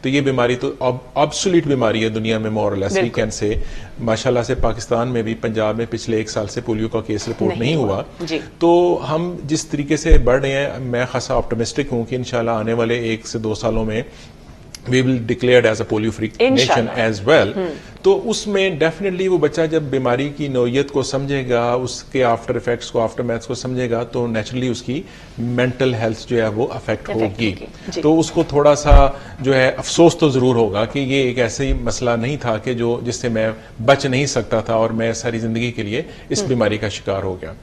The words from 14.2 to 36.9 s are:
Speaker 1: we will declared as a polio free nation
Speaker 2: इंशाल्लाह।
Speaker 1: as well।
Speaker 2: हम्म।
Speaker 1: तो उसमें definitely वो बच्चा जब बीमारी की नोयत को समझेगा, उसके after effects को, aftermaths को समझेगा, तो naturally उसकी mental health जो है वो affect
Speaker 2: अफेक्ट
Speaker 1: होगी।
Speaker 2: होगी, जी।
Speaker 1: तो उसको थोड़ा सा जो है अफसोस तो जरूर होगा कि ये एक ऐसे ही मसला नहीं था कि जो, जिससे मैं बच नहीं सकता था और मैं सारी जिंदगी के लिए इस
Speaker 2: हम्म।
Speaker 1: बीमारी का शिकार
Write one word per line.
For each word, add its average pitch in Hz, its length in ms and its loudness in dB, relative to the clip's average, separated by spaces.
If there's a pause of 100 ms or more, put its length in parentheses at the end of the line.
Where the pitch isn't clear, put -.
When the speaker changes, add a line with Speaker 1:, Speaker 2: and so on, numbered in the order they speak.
Speaker 1:
we 127 140 4
will 127 240 0
declared 123 380 4
as 110 120 4
a 110 80 -2
polio 110 240 0
free 107 200 -4
nation - 120 -4
Speaker 2:
इंशाल्लाह। 131 680 2
Speaker 1:
as 107 80 -4
well। 131 380 4
Speaker 2:
हम्म। 185 140 -4 (340)
Speaker 1:
तो 190 100 6
उसमें 196 680 -2
definitely 185 500 0
वो 180 80 2
बच्चा 151 280 2
जब 156 260 -2
बीमारी 131 380 0
की 143 200 -6
नोयत 127 420 0
को 135 120 0
समझेगा, 127 720 0
उसके 127 460 -4
after 117 360 0
effects 117 320 -4
को, 120 100 -2
aftermaths 117 460 -4
को 123 100 -6
समझेगा, 123 480 -4
तो 123 240 -4
naturally 123 440 -2
उसकी 127 340 -6 (340)
mental 123 560 0
health 113 340 -2
जो 123 80 2
है 110 120 2
वो 107 160 0
affect - 440 -6
Speaker 2:
अफेक्ट 110 120 -2
Speaker 1:
होगी। 107 300 0
Speaker 2:
होगी, - 400 -12
जी। 160 100 -4
Speaker 1:
तो 151 140 4
उसको 165 280 2
थोड़ा 143 320 4
सा 143 440 6 (220)
जो 135 120 2
है 131 180 4
अफसोस - 480 4
तो 156 100 4
जरूर 127 260 4
होगा 107 300 2
कि 131 140 -4
ये 135 300 0
एक 123 80 -4
ऐसे 123 280 0
ही 135 80 0
मसला 120 420 0
नहीं 123 220 -2
था 113 200 -2
कि 127 160 -4
जो, 117 300 0
जिससे 117 260 -4
मैं 110 240 0 (280)
बच 139 240 6
नहीं 135 200 2
सकता 113 360 0
था 113 160 0
और 113 140 2
मैं 113 220 0
सारी 117 260 -4
जिंदगी 117 320 -2
के 113 120 -6
लिए 113 260 -6 (220)
इस 143 80 -2
Speaker 2:
हम्म। 190 100 -4
Speaker 1:
बीमारी 110 280 2
का 107 120 -4
शिकार 98 340 -4